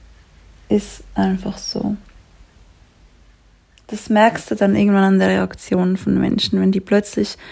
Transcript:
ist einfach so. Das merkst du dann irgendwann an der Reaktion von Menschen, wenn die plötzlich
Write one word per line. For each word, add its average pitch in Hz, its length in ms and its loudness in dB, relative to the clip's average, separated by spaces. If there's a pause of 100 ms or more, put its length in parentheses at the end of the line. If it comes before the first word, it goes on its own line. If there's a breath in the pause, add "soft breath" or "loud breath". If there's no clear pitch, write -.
(680)
ist - 340 -2 (120)
einfach 190 420 -2
so. 208 400 -6 (1900)
Das - 180 -10
merkst 220 400 2
du 214 60 -2
dann 202 180 2
irgendwann 202 300 4
an 196 160 4
der 190 80 2
Reaktion 185 680 0
von 190 200 -2
Menschen, - 440 0
wenn 190 100 4
die 190 80 0
plötzlich 208 580 -2 (140 loud breath)